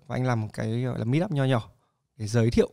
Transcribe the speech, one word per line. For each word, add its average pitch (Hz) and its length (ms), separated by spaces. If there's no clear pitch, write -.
và 127 100
anh 127 100
làm 120 140
một 107 120
cái 113 300
gọi 127 160
là 110 60
meetup 156 260
nho 139 140
nhỏ 131 260
để 107 100
giới 113 240
thiệu - 220